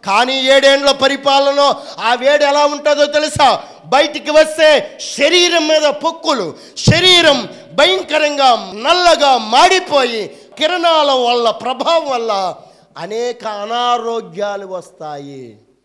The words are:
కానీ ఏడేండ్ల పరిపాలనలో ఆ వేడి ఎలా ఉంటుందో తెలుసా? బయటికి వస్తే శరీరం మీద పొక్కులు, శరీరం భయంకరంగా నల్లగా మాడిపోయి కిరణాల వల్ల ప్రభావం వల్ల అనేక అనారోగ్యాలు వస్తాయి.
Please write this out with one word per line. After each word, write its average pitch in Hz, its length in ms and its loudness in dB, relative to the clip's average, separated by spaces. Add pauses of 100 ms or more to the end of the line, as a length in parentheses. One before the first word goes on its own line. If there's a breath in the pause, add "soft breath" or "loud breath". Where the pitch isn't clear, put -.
కానీ 254 360 0
ఏడేండ్ల 277 500 4
పరిపాలనలో 277 840 2 (240 loud breath)
ఆ 220 140 0
వేడి 285 320 2
ఎలా 294 200 2
ఉంటుందో 294 400 0
తెలుసా? 294 580 0 (220 loud breath)
బయటికి 294 460 -2
వస్తే 311 680 0
శరీరం 339 680 0
మీద 311 140 2
పొక్కులు, 294 720 -2 (220 loud breath)
శరీరం 330 720 2 (240 loud breath)
భయంకరంగా 294 800 2
నల్లగా 269 840 0
మాడిపోయి 262 1000 0 (200 loud breath)
కిరణాల 320 540 0
వల్ల 240 400 0
ప్రభావం 277 580 -2
వల్ల 214 460 -4 (420 loud breath)
అనేక 226 500 -8
అనారోగ్యాలు 214 1160 -4
వస్తాయి. 143 920 -14 (280)